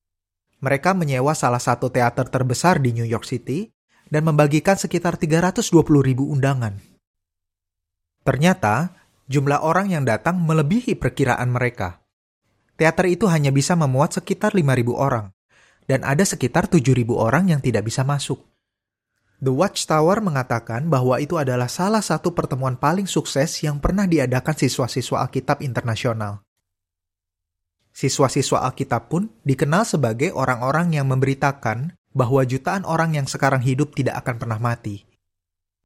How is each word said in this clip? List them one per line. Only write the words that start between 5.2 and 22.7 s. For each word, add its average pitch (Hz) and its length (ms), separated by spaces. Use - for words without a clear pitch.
ratus 185 320
dua 160 160
puluh 143 160
ribu 131 240
undangan. 131 560
Ternyata, 139 640
jumlah 143 320
orang 180 320
yang 151 80
datang 147 400
melebihi 160 560
perkiraan 123 480
mereka. 123 560
Teater 160 320
itu 180 240
hanya 143 240
bisa 139 240
memuat 143 400
sekitar 202 400
lima 143 160
ribu 120 240
orang, 120 320
dan 135 160
ada 151 240
sekitar 165 400
tujuh 131 320
ribu 113 240
orang 156 320
yang 139 80
tidak 110 240
bisa 113 160
masuk. 139 400
The 131 160
Watchtower 175 720
mengatakan 127 640
bahwa 127 320
itu 156 160
adalah 123 320
salah 202 320
satu 170 320
pertemuan 131 480